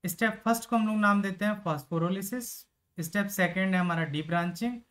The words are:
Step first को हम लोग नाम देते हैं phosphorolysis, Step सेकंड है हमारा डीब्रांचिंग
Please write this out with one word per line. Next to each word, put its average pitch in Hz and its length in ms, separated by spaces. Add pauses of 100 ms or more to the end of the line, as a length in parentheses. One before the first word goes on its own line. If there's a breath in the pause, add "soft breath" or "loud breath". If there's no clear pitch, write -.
Step 202 420
first 226 240
को 233 60
हम 220 120
लोग 214 100
नाम 202 240
देते 196 240
हैं 208 200
phosphorolysis, 180 840 (480)
Step 196 300
सेकंड 185 460
है 180 60
हमारा 170 260
डीब्रांचिंग 170 760 (120)